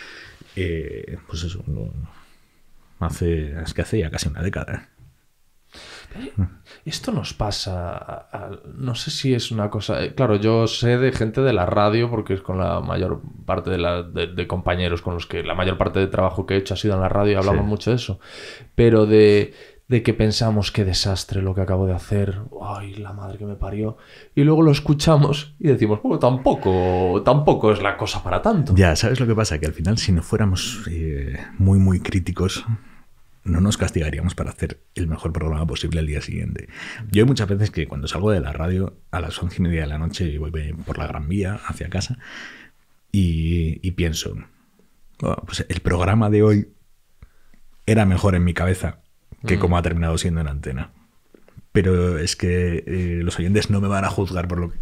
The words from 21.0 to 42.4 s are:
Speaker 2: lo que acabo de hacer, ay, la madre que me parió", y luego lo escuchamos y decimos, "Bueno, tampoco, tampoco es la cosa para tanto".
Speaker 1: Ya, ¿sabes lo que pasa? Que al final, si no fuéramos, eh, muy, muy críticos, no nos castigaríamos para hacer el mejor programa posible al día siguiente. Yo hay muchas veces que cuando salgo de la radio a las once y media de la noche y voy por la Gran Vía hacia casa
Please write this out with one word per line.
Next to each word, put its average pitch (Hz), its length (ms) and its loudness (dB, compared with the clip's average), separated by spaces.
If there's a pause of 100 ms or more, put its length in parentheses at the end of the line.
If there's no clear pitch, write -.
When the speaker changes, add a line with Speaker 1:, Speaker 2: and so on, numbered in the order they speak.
Speaker 2:
lo 95 120 -2
que 98 60 -2
acabo 95 260 2
de 92 80 2
hacer, 98 460 -2 (200)
ay, 101 360 -10
la 101 160 -12
madre 98 260 -12
que 104 80 -10
me 101 80 -8
parió", 104 420 -4 (380)
y 143 80 4
luego 156 200 6
lo 156 100 8
escuchamos 147 880 2
y 175 80 2
decimos, 107 340 4
"Bueno, - 160 0
tampoco, 92 1080 2
tampoco 143 480 4
es 101 80 2
la 101 160 0
cosa - 280 -4
para 90 180 0
tanto". 156 320 2
Speaker 1:
Ya, 90 220 8
¿sabes 123 240 2
lo 123 80 2
que 110 80 4
pasa? 98 240 0
Que 78 60 -2
al 78 60 -2
final, 95 260 0
si - 120 -2
no 85 120 4
fuéramos, 101 680 0
eh, 71 480 -4 (200)
muy, 95 200 6
muy 92 220 6
críticos, 90 640 -2 (800)
no 87 200 2
nos 101 160 2
castigaríamos 82 560 -2
para - 160 -6
hacer - 320 -8 (120)
el 90 140 -4
mejor 80 240 -4
programa 78 340 -2
posible 80 340 -4
al 80 60 -2
día 73 140 -4
siguiente. - 480 -8 (420)
Yo 101 120 4
hay 120 40 6
muchas 113 220 2
veces 101 220 0
que 76 180 -4
cuando 69 180 -8
salgo 98 240 -2
de 98 100 2
la 73 120 -4
radio 90 460 -2 (120)
a - 100 -6
las 82 220 -8
once 90 160 -6
y 95 40 2
media 85 180 0
de 76 60 -4
la 73 120 -6
noche 82 280 -4
y 73 100 -4
voy 76 160 -6 (320)
por - 140 -8
la 76 80 -6
Gran 76 200 -6
Vía 98 400 -2
hacia - 220 -8
casa 90 300 -4 (920)